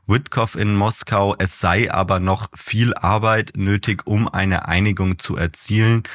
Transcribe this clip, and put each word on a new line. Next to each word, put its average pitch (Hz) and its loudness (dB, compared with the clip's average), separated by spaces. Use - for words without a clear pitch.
Witkoff 113 0
in 104 0
Moskau. 101 0
Es 95 -2
sei 95 2
aber 92 0
noch 92 -2
viel 117 0
Arbeit 110 0
nötig, 101 0
um 104 2
eine 95 -2
Einigung 92 0
zu - -6
erzielen. 110 0